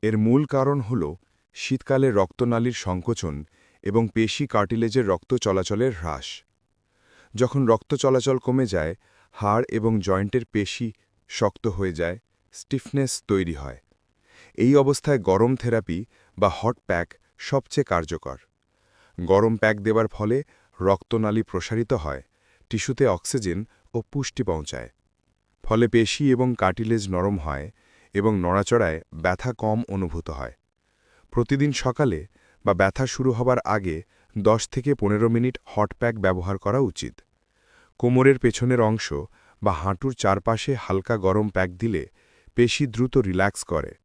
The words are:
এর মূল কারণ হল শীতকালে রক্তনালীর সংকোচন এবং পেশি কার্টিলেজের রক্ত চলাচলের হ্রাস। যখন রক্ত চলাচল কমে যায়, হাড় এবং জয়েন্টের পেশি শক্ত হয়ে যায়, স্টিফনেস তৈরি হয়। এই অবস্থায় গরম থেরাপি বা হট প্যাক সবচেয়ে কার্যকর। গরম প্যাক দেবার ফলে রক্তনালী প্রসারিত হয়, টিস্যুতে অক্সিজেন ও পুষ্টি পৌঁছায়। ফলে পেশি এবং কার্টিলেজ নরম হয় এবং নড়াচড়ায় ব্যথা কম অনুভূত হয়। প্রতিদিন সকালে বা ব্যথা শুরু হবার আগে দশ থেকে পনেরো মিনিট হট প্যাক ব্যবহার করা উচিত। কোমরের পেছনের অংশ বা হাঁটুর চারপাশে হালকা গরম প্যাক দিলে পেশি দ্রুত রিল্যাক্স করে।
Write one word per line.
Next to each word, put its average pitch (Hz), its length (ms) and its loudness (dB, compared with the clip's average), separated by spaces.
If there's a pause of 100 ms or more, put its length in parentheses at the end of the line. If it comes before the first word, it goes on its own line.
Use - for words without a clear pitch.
এর 107 160 0
মূল 117 280 4
কারণ 139 340 0
হল 110 220 -4 (540)
শীতকালে 135 540 0
রক্তনালীর 117 760 0
সংকোচন 90 500 -4 (500)
এবং 107 180 2 (100)
পেশি 113 340 0
কার্টিলেজের 113 600 0
রক্ত 92 300 0
চলাচলের 104 560 0
হ্রাস। 80 340 -8 (1080)
যখন 123 320 0
রক্ত 113 280 4
চলাচল 131 440 2
কমে 131 280 0
যায়, 85 260 -2 (420)
হাড় 107 380 0
এবং 110 280 0
জয়েন্টের 98 520 0
পেশি 110 360 -2 (420)
শক্ত - 360 -2
হয়ে 92 340 -2
যায়, 87 160 -2 (380)
স্টিফনেস - 580 -4 (160)
তৈরি 92 260 0
হয়। 67 240 -14 (800)
এই 123 180 4
অবস্থায় 139 440 2
গরম 98 360 2
থেরাপি 113 420 -4 (400)
বা 101 140 4
হট 120 240 -2 (100)
প্যাক 85 220 -2 (320)
সবচেয়ে - 520 -4
কার্যকর। 80 460 -4 (800)
গরম 98 380 4
প্যাক 107 240 2
দেবার 110 280 2
ফলে 107 280 -2 (420)
রক্তনালী 107 640 0
প্রসারিত 110 520 -4
হয়, 76 280 -6 (480)
টিস্যুতে 127 380 -2
অক্সিজেন 95 500 -2 (360)
ও 120 40 -2 (100)
পুষ্টি 135 360 -6
পৌঁছায়। 73 460 -6 (760)
ফলে 113 240 4
পেশি 113 440 2
এবং 127 160 2 (100)
কার্টিলেজ 110 500 0
নরম 95 300 0
হয় 73 280 -8 (480)
এবং 101 180 2 (100)
নড়াচড়ায় 92 560 2 (160)
ব্যথা 90 380 -2
কম 110 260 -2 (100)
অনুভূত 87 420 -6
হয়। 65 240 -10 (800)
প্রতিদিন 139 400 2
সকালে 123 480 -2 (440)
বা 101 100 2
ব্যথা 98 320 2
শুরু 131 260 0
হবার 123 340 0
আগে 95 300 -2 (400)
দশ 107 320 4
থেকে 131 260 -4
পনেরো 104 340 2
মিনিট 120 280 0 (100)
হট 104 320 0
প্যাক 117 220 0
ব্যবহার 92 380 0
করা 113 220 0
উচিত। 92 340 -4 (840)
কোমরের 127 380 6
পেছনের 123 420 0
অংশ 110 260 0 (560)
বা 101 100 2
হাঁটুর 95 420 -4
চারপাশে 107 600 0
হালকা 98 420 -2
গরম 98 340 2
প্যাক 92 200 0 (120)
দিলে 104 200 -2 (520)
পেশি 120 320 2
দ্রুত 120 320 -2
রিল্যাক্স 98 460 0
করে। 78 280 -4 (120)